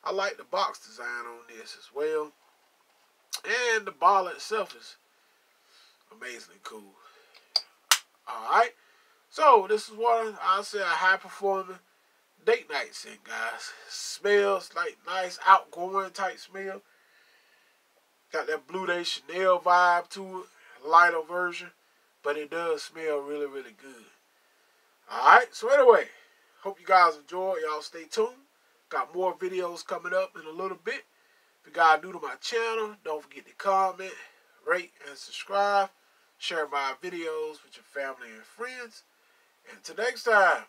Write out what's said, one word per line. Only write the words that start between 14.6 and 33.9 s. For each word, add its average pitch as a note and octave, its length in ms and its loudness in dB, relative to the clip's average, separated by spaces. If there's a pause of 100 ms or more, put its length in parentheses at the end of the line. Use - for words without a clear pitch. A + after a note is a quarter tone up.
like E3+ 220 -4 (100)
nice, F3+ 400 -6
outgoing F#3+ 640 2
type F#3+ 280 -6
smell. G3 440 -12 (1500)
Got D#3+ 140 -4
that D3+ 200 -6
Blue F#3 200 -8
Day F3 160 -2
Chanel F3+ 560 0
vibe F3 520 4
to F#3+ 300 -12
it, - 480 -18
lighter E3+ 400 8
version, F3 420 -4 (520)
but D3 140 -2
it D3 140 -8
does E3 320 -2
smell D#3 360 -4
really, C#3+ 280 -6
really C3 340 -12
good. B2+ 240 -20 (1080)
All A#2 160 0
right, A#3 260 8
so A3 160 -8
anyway, B3+ 360 6 (580)
hope G3 180 -10
you F3 60 -20
guys F3 300 6
enjoy. F3+ 400 -6
Y'all D3+ 260 -6
stay E3 220 -16
tuned. A3 260 -2 (580)
Got D3+ 260 -6
more F3+ 200 -2
videos F3+ 500 -6
coming F3 300 -8
up F#3 220 -2
in D#3 100 -16
a D#3 100 -14
little F#3+ 280 -8
bit. - 180 -8 (580)
If - 60 -20
you D#3 60 -20
guys D#3+ 300 4
new F#3 100 -14
to E3+ 80 -12
my D3 200 -10
channel, A3+ 540 -4 (100)
don't D3+ 180 -6
forget - 240 -20
to - 80 -20
comment, F#3+ 580 -2 (540)